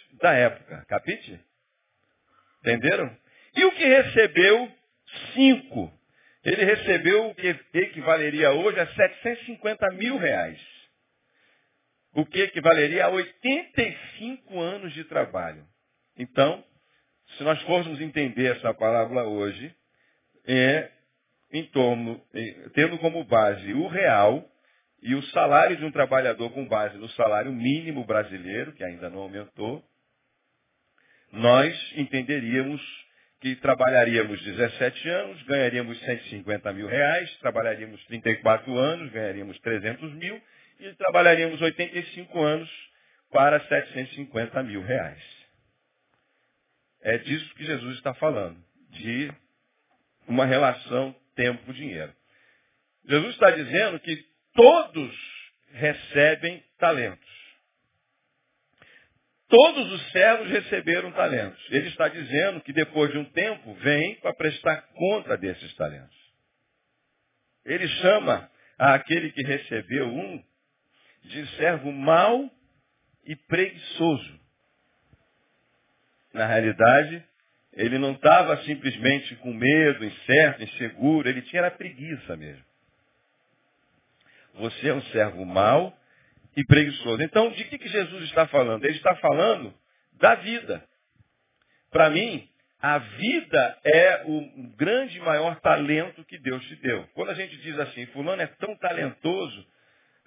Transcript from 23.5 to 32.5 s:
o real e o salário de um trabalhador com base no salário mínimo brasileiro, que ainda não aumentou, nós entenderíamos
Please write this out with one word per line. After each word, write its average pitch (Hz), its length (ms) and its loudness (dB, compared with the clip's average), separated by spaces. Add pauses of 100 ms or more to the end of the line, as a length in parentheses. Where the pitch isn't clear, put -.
o 143 140 -4
real 143 580 2 (560)
e 120 140 -4
o 139 120 -6
salário 160 500 4
de 151 80 -8
um 151 60 -6
trabalhador 131 600 0
com 135 160 -10
base 107 300 -4
no 107 120 -16
salário 113 440 -2
mínimo 139 500 -4
brasileiro, 104 720 -6
que 95 100 -16
ainda 87 260 -12
não 95 100 -14
aumentou, 104 640 -12 (1500)
nós 127 640 2
entenderíamos 135 840 -6 (580)